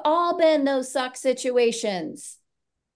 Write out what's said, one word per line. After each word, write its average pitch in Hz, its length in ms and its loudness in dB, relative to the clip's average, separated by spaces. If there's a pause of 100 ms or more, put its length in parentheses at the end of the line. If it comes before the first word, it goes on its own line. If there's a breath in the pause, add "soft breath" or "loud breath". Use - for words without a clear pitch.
all 349 320 2
been 311 280 4
those 269 260 -2
suck 254 260 -4
situations. 233 1200 -2 (580)